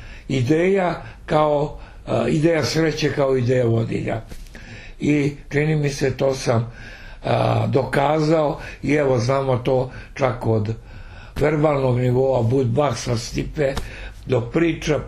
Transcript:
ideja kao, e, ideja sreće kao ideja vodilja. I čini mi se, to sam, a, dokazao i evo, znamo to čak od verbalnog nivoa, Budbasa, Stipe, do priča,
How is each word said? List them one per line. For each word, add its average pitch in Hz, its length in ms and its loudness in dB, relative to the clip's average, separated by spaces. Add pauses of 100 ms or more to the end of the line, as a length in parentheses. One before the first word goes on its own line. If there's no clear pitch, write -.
(280)
ideja 165 760 2 (240)
kao, 151 520 2 (280)
e, 120 240 0
ideja 160 340 4
sreće 156 480 0
kao 135 240 2
ideja 127 300 2
vodilja. 113 540 0 (800)
I 143 320 2 (160)
čini 151 280 2
mi 143 120 0
se, 139 280 -2
to 135 180 2
sam, 117 380 0 (520)
a, 120 420 2
dokazao 147 920 2 (240)
i 135 120 2
evo, 135 240 4
znamo 135 380 2
to 131 340 0 (240)
čak 123 320 -2
od 110 280 0 (680)
verbalnog 143 580 2
nivoa, 127 440 4
Budbasa, 123 720 0
Stipe, 139 580 -4 (520)
do 127 140 2
priča, 160 680 0